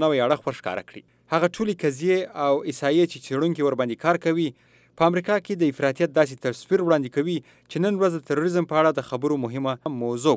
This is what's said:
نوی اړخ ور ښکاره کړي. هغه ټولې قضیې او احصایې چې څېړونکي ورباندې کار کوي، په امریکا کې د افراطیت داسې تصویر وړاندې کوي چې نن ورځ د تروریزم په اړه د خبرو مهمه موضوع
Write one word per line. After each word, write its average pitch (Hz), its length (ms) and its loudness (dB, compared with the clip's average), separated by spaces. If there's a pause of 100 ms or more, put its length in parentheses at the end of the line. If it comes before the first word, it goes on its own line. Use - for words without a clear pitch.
نوی 147 220 2
اړخ 143 220 0
ور 131 120 -2
ښکاره 95 300 -6
کړي. - 120 -18 (320)
هغه 165 220 2
ټولې 214 260 -2
قضیې 160 360 0 (280)
او 139 80 2 (160)
احصایې 151 420 2
چې - 140 -14
څېړونکي 156 420 -2
ورباندې 123 360 -2
کار 165 220 2
کوي، 165 220 0 (500)
په 165 140 4
امریکا 180 240 0 (100)
کې 202 140 -6
د 151 140 2
افراطیت 143 440 -2
داسې 135 180 2 (100)
تصویر 180 360 -2
وړاندې 151 340 2
کوي 160 220 0 (320)
چې - 140 -8
نن 202 160 0
ورځ 190 160 2
د 156 160 -10
تروریزم 165 400 0
په 156 100 0
اړه 156 180 2
د 131 100 -4
خبرو 143 360 0
مهمه 131 580 -6
موضوع 120 340 2